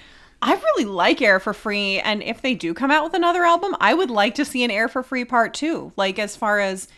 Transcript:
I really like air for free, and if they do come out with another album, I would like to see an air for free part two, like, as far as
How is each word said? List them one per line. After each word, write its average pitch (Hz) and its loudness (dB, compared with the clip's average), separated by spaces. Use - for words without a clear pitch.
I 262 2
really 554 0
like 202 2
air 202 4
for 208 -4
free, 202 -4
and 214 -2
if - -8
they 262 0
do 170 -4
come 262 -2
out 302 4
with 330 -4
another 349 2
album, 339 2
I 208 4
would 330 0
like 214 2
to 285 0
see 247 -4
an 240 0
air 214 0
for 254 -4
free 254 -6
part 226 0
two, 233 -6
like, 190 0
as 208 -6
far 208 0
as 190 -2